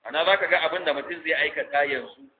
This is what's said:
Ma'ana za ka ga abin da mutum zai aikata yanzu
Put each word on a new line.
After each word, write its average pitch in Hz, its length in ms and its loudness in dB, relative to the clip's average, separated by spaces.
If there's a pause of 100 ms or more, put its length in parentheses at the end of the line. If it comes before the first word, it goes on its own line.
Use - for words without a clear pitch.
Ma'ana 151 200 0
za 190 140 6
ka 190 80 0
ga 160 140 4
abin 165 240 -2
da 151 100 0
mutum 160 280 -6
zai 160 120 0
aikata 143 500 0
yanzu 131 400 -6 (160)